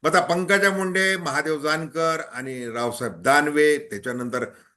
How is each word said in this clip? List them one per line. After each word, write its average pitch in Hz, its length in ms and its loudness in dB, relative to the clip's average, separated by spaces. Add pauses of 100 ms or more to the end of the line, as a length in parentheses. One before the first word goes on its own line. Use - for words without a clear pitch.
मग 165 140 2
आता 180 40 6
पंकजा 185 500 2
मुंडे, 190 460 0
महादेव 156 440 -2
जानकर 160 600 -2 (120)
आणि 127 380 -10
रावसाहेब 117 520 -6
दानवे, 147 560 4
त्याच्यानंतर 123 680 -6 (320)